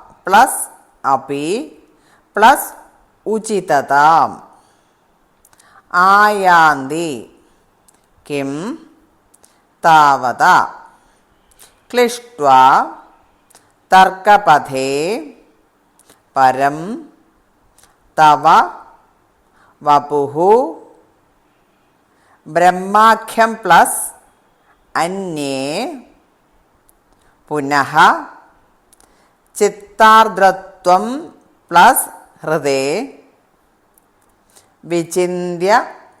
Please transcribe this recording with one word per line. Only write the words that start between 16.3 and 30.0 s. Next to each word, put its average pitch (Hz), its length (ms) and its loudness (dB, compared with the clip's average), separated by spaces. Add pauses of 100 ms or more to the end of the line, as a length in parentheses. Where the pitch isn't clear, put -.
परं 135 420 0 (1400)
तव 151 280 2 (1400)
वपुः 143 480 0 (2250)
ब्रह्माख्यं 208 1000 0 (100)
प्लस 190 300 2 (1120)
अन्ये 160 580 -8 (1900)
पुनः 139 440 -4 (1600)
चित्तार्द्रत्वं 202 1500 0 (640)